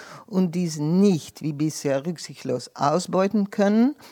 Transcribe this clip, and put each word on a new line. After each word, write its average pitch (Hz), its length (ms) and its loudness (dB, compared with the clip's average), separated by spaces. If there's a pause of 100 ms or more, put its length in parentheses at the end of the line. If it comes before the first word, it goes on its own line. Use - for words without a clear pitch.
(260)
und 185 280 0
diese 160 300 -2
nicht 180 580 2
wie 156 100 -4
bisher 143 540 -2
rücksichtslos 139 680 -8
ausbeuten 180 760 0
können. 220 460 2 (160)